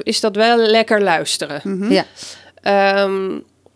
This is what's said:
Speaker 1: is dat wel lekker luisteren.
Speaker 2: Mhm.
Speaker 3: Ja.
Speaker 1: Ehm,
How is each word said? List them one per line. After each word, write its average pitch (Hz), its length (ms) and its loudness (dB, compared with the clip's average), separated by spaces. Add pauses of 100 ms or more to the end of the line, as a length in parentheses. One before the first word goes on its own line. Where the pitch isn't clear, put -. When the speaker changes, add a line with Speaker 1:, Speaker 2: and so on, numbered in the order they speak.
Speaker 1:
is - 180 -4
dat 208 160 -2
wel 233 200 4
lekker 220 460 2
luisteren. 160 640 -2
Speaker 2:
Mhm. 196 280 -2
Speaker 3:
Ja. 185 120 2 (580)
Speaker 1:
Ehm, 196 760 0 (380)